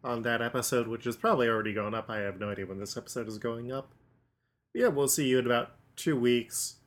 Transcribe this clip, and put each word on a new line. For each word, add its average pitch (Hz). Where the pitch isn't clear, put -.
on 120
that 117
episode, 117
which 113
is 117
probably 151
already 110
gone 107
up. 113
I 110
have 98
no 104
idea 98
when 95
this 101
episode 113
is 107
going 120
up. 135
Yeah, 240
we'll 143
see 139
you 127
in 123
about 120
two 156
weeks 120